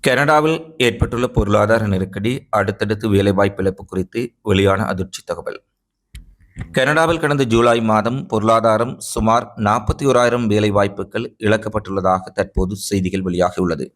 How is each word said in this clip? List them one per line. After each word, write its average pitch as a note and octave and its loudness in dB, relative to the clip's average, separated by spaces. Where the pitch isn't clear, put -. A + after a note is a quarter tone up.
கனடாவில் D3+ 2
ஏற்பட்டுள்ள A#2+ 0
பொருளாதார G#2 2
நெருக்கடி, G2 -2
அடுத்தடுத்து G#2 -2
வேலைவாய்ப்பு G2 2
இழப்பு F#2+ -2
குறித்து F#2 -6
வெளியான G2 2
அதிர்ச்சி F#2 -8
தகவல். - -10
கனடாவில் D#3 0
கடந்த C#3+ 0
ஜூலை A#2 4
மாதம் A2 0
பொருளாதாரம் A2 2
சுமார் A2+ 0
நாற்பத்தி A2 -2
ஓராயிரம் A#2+ 2
வேலைவாய்ப்புகள் G#2 0
இழக்கப்பட்டுள்ளதாக G2 -2
தற்போது F#2+ -4
செய்திகள் F#2+ -2
வெளியாகியுள்ளது. F2 -2